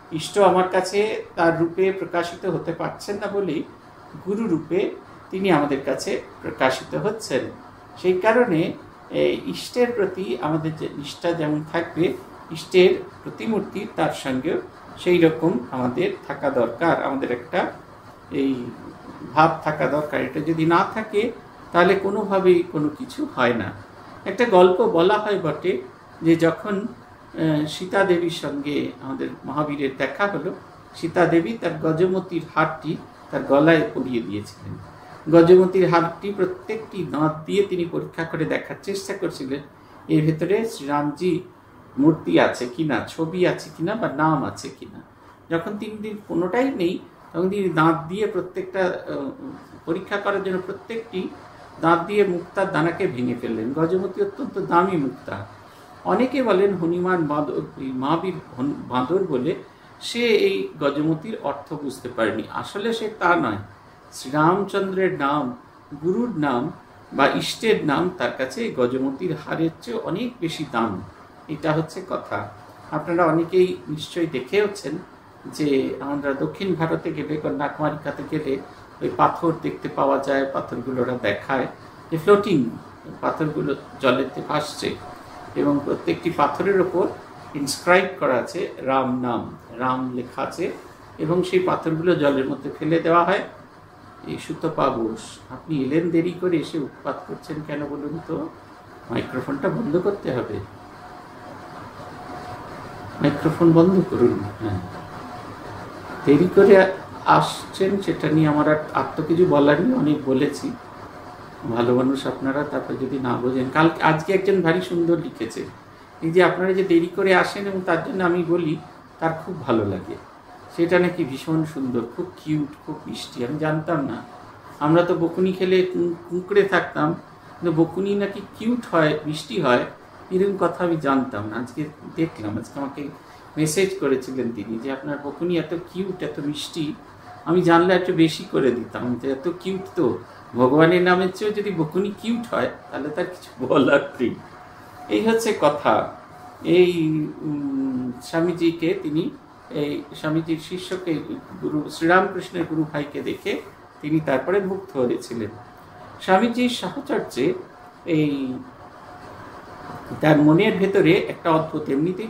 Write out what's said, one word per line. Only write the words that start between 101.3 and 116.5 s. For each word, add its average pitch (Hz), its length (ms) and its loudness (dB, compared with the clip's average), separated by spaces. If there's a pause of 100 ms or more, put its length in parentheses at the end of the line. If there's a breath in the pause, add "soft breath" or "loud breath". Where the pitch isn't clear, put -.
মাইক্রোফোন 160 520 4
বন্ধ 180 380 8
করুন। 113 300 4 (200)
হ্যাঁ, 101 200 -2 (1500)
দেরি 165 280 6
করে 190 380 10 (340)
আসছেন 190 760 2
সেটা 160 280 -2
নিয়ে 156 180 6
আমার 147 200 4
আর, 151 160 2 (100)
আর 165 100 2 (120)
তো 160 60 -2
কিছু 170 240 4
বলার 147 340 6
নেই, 254 140 4
অনেক 143 300 2
বলেছি। 135 460 0 (1080)
ভালো 120 180 4
মানুষ 131 320 2
আপনারা, 135 380 -2
তারপরে 127 320 -4
যদি 131 220 -4
না 123 160 -2
বোঝেন। 127 380 0
কাল, 160 180 6 (120)
আজকে 156 300 2
একজন 190 300 4
ভারী 165 180 2
সুন্দর 170 360 2
লিখেছে, - 480 -6 (580 loud breath)
এই 165 80 0
যে 180 120 6
আপনারা 180 300 4